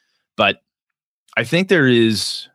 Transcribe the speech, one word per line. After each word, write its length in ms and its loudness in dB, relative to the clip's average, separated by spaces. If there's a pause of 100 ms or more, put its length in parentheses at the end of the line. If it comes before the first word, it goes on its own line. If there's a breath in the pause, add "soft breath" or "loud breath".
(360)
But 260 -2 (760)
I 80 -4
think 240 -2
there 200 2
is, 680 0